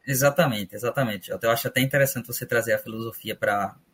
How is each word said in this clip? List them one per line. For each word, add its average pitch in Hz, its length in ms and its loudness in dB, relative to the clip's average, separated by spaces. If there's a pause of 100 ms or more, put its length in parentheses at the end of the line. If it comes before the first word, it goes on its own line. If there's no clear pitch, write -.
Exatamente, 131 680 2
exatamente. 113 540 -4
Eu 107 220 0
acho 117 160 0
até 123 140 0
interessante 135 460 2
você 120 180 -6
trazer 113 280 2
a 107 60 2
filosofia 110 560 -8
pra 101 400 0 (180)